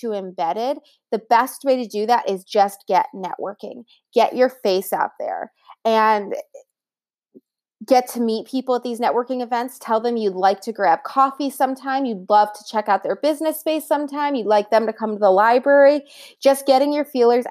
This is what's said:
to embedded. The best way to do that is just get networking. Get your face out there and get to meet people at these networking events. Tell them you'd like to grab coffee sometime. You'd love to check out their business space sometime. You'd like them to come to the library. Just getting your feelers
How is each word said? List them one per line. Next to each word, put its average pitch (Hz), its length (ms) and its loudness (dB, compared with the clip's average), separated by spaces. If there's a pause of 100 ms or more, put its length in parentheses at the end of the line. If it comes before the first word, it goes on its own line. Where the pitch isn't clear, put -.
to 233 100 -6
embedded. 190 640 -6 (340)
The 214 100 -2 (100)
best 240 320 -6
way 269 140 0
to 247 100 -8
do 208 180 -6
that 233 240 0
is 190 140 -6
just 202 440 -2
get 185 280 0
networking. 196 680 -12 (280)
Get 220 220 2
your 254 140 2
face 196 440 -2
out - 260 -2
there - 320 -8 (320)
and 220 520 0 (1500)
get 254 200 4
to - 120 -8
meet 220 260 -2
people 262 300 -4
at 240 80 -4
these 240 160 -6
networking 247 420 -2
events. 240 380 -6
Tell 220 200 -2
them 240 160 -2
you'd 208 200 -2
like 196 260 0
to 226 100 -8
grab 185 300 0
coffee 269 480 0
sometime. 262 560 -4
You'd 190 240 -6
love 208 240 6
to - 160 -20
check 214 180 -2
out 196 140 2
their 185 140 -2
business 302 440 -2
space 311 280 -4
sometime. 285 480 -2
You'd 220 100 -4
like 208 240 2
them 226 160 2
to 220 80 -2
come 220 200 -6
to 202 60 -8
the 202 120 4
library. 277 720 6 (360)
Just 277 280 2
getting 285 260 4
your 294 120 -2
feelers 240 440 2